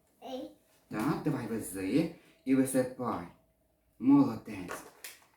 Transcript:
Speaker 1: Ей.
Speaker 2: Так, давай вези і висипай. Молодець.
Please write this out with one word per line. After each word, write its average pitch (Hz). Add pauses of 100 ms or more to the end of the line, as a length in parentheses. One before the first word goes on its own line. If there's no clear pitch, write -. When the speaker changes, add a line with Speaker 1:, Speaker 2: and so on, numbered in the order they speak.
(240)
Speaker 1:
Ей. 262 (400)
Speaker 2:
Так, 135
давай 123
вези 107 (300)
і 131
висипай. 127 (720)
Молодець. 113 (540)